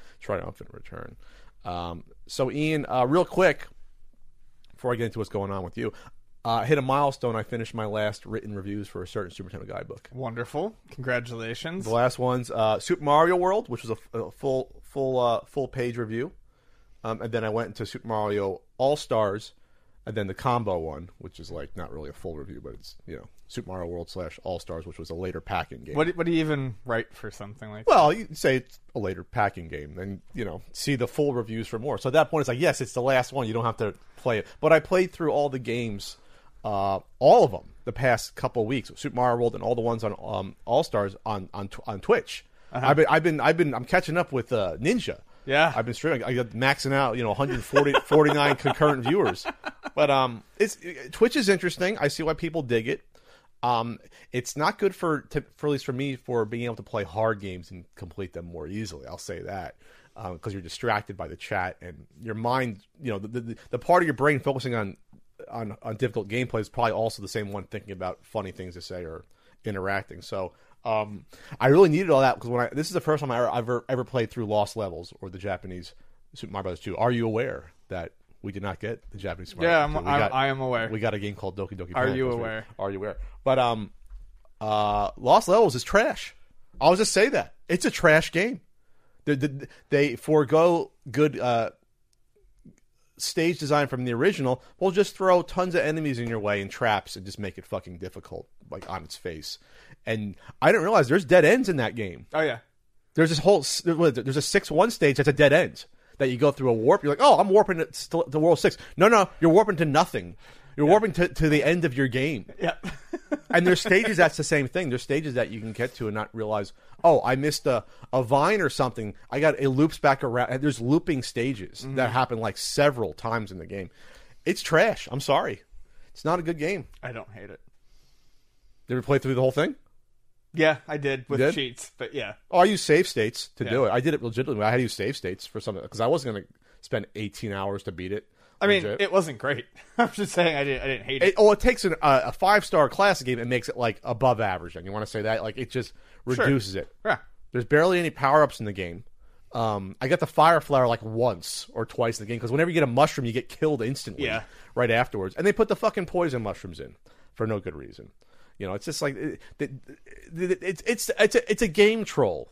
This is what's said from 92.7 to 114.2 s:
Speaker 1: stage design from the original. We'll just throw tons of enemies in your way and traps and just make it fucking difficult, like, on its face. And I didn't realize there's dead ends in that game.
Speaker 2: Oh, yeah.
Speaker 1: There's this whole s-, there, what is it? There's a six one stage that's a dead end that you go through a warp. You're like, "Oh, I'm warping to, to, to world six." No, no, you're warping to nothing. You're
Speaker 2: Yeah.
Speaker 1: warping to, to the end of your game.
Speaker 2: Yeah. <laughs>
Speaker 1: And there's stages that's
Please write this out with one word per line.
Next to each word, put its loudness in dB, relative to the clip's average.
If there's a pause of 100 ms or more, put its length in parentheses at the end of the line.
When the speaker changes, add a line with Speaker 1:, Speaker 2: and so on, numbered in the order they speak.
Speaker 1:
stage 0
design 2
from -6
the -2
original. 0 (180)
We'll 0
just 0
throw 4
tons -4
of 4
enemies -2
in -6
your -4
way -2
and -8
traps -2
and -14
just -14
make -8
it -16
fucking -10
difficult, -14 (220)
like, -12
on -8
its -16
face. -10 (480)
And -6 (260)
I 6
didn't 2
realize 4
there's 2
dead 8
ends 6
in 0
that 0
game. -8
Speaker 2:
Oh, 2
yeah. -2 (560)
Speaker 1:
There's 6
this 0
whole 6
s-, -4
there, 0
what 4
is -6
it? -6
There's -2
a 2
six 0
one 4
stage 2
that's 2
a 6
dead 6
end 2 (340)
that 2
you -2
go 4
through 0
a 6
warp. 4
You're 2
like, -2
"Oh, 10
I'm 4
warping 4
to, -2
to, -4
to 0
world 6
six." 2 (180)
No, 6
no, 6 (120)
you're 8
warping 6
to 2
nothing. 2 (400)
You're 4
Speaker 2:
Yeah. 6
Speaker 1:
warping 6
to, 2
to 2
the 4
end 2
of -2
your 2
game. -2 (160)
Speaker 2:
Yeah. -2
<laughs> -14 (680)
Speaker 1:
And 4
there's 6
stages 2
that's 4